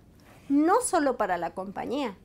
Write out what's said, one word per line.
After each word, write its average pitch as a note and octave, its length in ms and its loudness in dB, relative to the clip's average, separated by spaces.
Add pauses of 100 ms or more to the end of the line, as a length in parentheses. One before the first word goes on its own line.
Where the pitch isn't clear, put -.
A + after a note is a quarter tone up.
(480)
no D#4 320 4
solo C#4+ 380 0
para F#3 200 0
la E3+ 160 -4
compañía, G3 720 -6